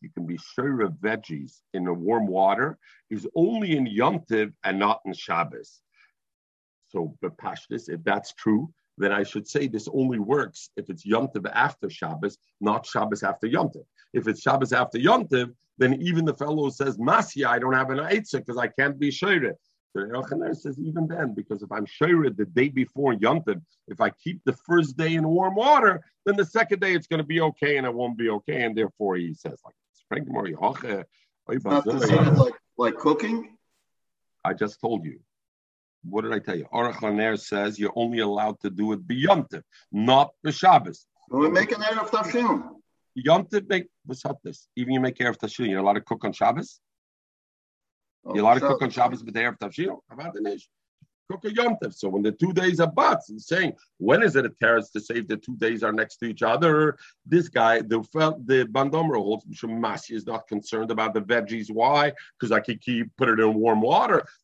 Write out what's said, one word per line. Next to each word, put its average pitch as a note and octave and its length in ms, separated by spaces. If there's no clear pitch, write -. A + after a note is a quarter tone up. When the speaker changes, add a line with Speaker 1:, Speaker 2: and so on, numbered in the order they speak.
Speaker 1:
you D#2+ 80
can F2 160
be E2 120
shira B2 520
veggies F2+ 720
in F#2 100
the F2+ 100
warm G#2 320
water G2 540
is G#2 260
only F#3+ 400
in C3 100
Yom B2+ 360
Tov G#2+ 300
and G2 160
not G#2 260
in F#2+ 80
Shabbos. D#2+ 680
So E2 340
Bepashtis, - 680
if E2 140
that's G2+ 300
true, A2+ 400
then G2 140
I G2+ 120
should G3+ 240
say C#3+ 200
this A2 220
only C3 280
works G#2+ 600
if G2+ 120
it's F2 160
Yom A2+ 220
Tov G#2+ 260
after A#2+ 360
Shabbos, D#2+ 480
not G2 240
Shabbos G#2+ 360
after G2 260
Yom C#3+ 200
Tov. - 180
If A2+ 160
it's G2+ 120
Shabbos C3 300
after B2 260
Yom F#3 300
Tov, B2 260
then C3 240
even E3 220
the D3+ 100
fellow D3+ 300
who C#3 80
says, C3 260
"Masya, C#3 500
I A#2+ 120
don't C3 140
have C3 160
an C3 100
Eitzah G3+ 440
'cause A#2+ 140
I A#2+ 120
can't C#3 280
be C#3+ 140
Shira." D#3 440
The G2 100
Aruch G#3 260
LaNer E3 260
says, C#3 240
even D#3+ 280
then, D#3 260
because G#2 300
if F#2 80
I'm G#2 140
Shira D#3+ 440
the G#2 160
day D3 240
before C3 440
Yom A#2 280
Tov, F#2+ 200
if - 120
I G#2 120
keep - 320
the C3 100
first D#3 420
day D#3+ 200
in D#3+ 120
warm F#3 280
water, A3+ 480
then G3+ 100
the G3+ 100
second G#3+ 360
day F#3+ 120
it's D#3+ 140
gonna D#3+ 160
be D#3+ 180
okay D3 360
and C3+ 80
it A#2+ 80
won't A#2+ 240
be A2+ 120
okay, A2 340
and A2 140
therefore G2+ 400
he E2+ 160
says - 320
like - 100
this. - 180
Frank D3 200
Mori, G2+ 260
Hoche, G#2 500
Oy A2+ 60
Speaker 2:
It's - 100
not G#2 200
Speaker 1:
Bazoi. B2 140
Speaker 2:
decided A#2 380
like, B2+ 160
like A#2 200
cooking? G#3+ 600
Speaker 1:
I F#2 100
just G#2 260
told A2+ 260
you. - 140
What F#2+ 180
did A2+ 120
I G#2 60
tell - 160
you? D2+ 100
Aruch A#2 360
LaNer G#2+ 380
says G#2 400
you're G#2 160
only A#2 240
allowed G#2 420
to G#2 80
do G#2 240
it F2+ 140
b'Yom C#3+ 420
Tov, D#2+ 140
not C3 400
b'Shabbos. D3+ 600
Speaker 2:
Well, C3 120
we D#3 80
make F#3 220
an A3 100
Erev A3 280
Tavshilin. G#3+ 680
Speaker 1:
Yom D#3 320
Tov G3+ 200
make, F#3 220
what's C3 200
up - 180
this? - 320
Even B2 180
you C3 60
make B2+ 160
Erev B2 220
Tavshilin, A2 340
you're F#2+ 80
allowed G2+ 140
to G#2 80
cook - 220
on G2+ 100
Shabbos? A#2+ 460
You G#2 60
allowed A#2 180
to C3+ 60
Speaker 2:
Oh, C#3 40
Speaker 1:
cook C3 140
on B2 60
Shabbos, B2 340
but A2+ 100
they A2+ 100
have A2+ 140
Tavshil? C#3+ 420
How A#2 60
about C#4+ 180
the - 80
Nish? G4 280
Cook F#3 140
a G#3+ 100
Yom A#3 300
Tov. G2+ 100
So - 140
when G2 160
the G#2+ 80
two F3+ 220
days F3+ 260
are E3 100
butts, - 380
he's G#2+ 200
saying, F3 260
when C#3+ 260
is D3+ 140
it B2 80
a A2+ 40
terrorist A2+ 440
to G#2 80
say A#2 140
if A2+ 120
the A2 80
two A2+ 220
days A2+ 260
are A2 80
next A2 260
to A#2+ 80
each A2+ 160
other? D3+ 560
This E3+ 240
guy, A2+ 320
the A2 200
fel-, D#3 440
the B2+ 200
Bandomer C#3 520
holds, G#2 280
Mishum A2+ 340
Masi A2 360
is G#2 100
not A2+ 220
concerned A2 420
about A2 240
the A2 80
veggies. G#2+ 480
Why? C3 440
'Cause A2+ 140
I G#2+ 80
can A2+ 160
keep, A#2 400
put C3 100
it A2 140
in A2 140
warm A2 260
water. E3+ 420